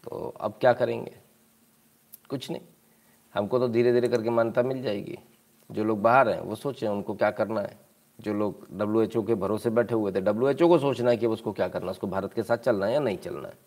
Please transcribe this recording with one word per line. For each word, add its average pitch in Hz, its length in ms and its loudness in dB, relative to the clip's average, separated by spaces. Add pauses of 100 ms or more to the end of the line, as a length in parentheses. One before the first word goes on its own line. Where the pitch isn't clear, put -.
तो - 380 -10
अब 107 200 -6
क्या 123 120 6
करेंगे? 117 440 -4 (1120)
कुछ 135 220 -8
नहीं, - 100 -8 (720)
हमको 104 260 0
तो 123 80 2
धीरे 120 260 4
धीरे 123 140 4
करके 117 220 0
मान्यता 117 340 2
मिल 131 180 -4
जाएगी। 104 380 -6 (520)
जो 107 120 -2
लोग 107 180 0
बाहर 117 280 6
हैं 85 100 0
वो 101 160 -6
सोचें 123 320 -6
उनको 101 280 -4
क्या 107 160 2
करना 107 300 -2
है, - 160 -8 (440)
जो 107 120 -4
लोग 104 380 -4
डब्ल्यूएचओ 107 520 0
के 113 120 2
भरोसे 101 340 -2
बैठे 113 260 2
हुए 104 160 0
थे, 95 100 -2
डब्ल्यूएचओ 127 460 2
को 170 120 6
सोचना 123 300 0
है 120 80 4
कि 113 80 -2
उसको 110 280 -2
क्या 92 140 -2
करना 90 180 -6
है, 92 60 -4
उसको 95 160 -8
भारत 95 260 -4
के 113 100 -4
साथ 117 140 0
चलना 107 280 0
है 110 80 0
या 147 60 2
नहीं 110 180 -2
चलना 76 300 -10
है। - 180 -16